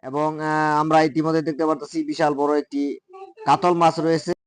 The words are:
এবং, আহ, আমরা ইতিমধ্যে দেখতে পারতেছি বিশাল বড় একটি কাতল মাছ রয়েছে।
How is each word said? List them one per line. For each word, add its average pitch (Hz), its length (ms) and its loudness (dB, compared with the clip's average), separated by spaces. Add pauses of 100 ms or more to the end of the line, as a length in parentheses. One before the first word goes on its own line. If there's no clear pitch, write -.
এবং, 147 260 -2 (120)
আহ, 156 420 0
আমরা 156 200 4
ইতিমধ্যে 160 400 0
দেখতে 151 240 -4
পারতেছি 151 380 -4
বিশাল 151 300 0
বড় 143 240 0
একটি 143 400 -4 (480)
কাতল - 280 2
মাছ 165 260 4
রয়েছে। 165 320 0 (140)